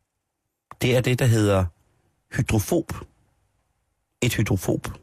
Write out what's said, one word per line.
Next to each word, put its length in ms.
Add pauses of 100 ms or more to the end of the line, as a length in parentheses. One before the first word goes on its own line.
(800)
Det 140
er 60
det, 180
der 60
hedder 400 (680)
hydrofob. 580 (1300)
Et 120
hydrofob. 540 (160)